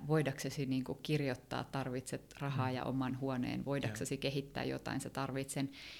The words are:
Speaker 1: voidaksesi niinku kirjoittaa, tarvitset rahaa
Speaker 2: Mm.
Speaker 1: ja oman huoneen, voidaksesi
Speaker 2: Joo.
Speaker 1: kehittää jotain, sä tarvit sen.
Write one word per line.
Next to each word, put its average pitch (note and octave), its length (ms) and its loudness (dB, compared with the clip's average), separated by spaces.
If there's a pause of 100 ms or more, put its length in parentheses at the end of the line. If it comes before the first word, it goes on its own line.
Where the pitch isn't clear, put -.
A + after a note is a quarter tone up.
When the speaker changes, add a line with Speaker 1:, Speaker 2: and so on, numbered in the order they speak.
Speaker 1:
voidaksesi C#3+ 600 2
niinku C3 280 0
kirjoittaa, C3 680 0
tarvitset C3 760 -4
rahaa C3 300 2
Speaker 2:
Mm. B2+ 60 2
Speaker 1:
ja B2+ 100 0
oman B2+ 360 2
huoneen, B2+ 440 2
voidaksesi C3+ 500 0
Speaker 2:
Joo. C3+ 60 -2
Speaker 1:
kehittää C#3 440 0
jotain, C3 360 0
sä C3 100 -4
tarvit C3+ 400 0
sen. C#3 200 0 (280)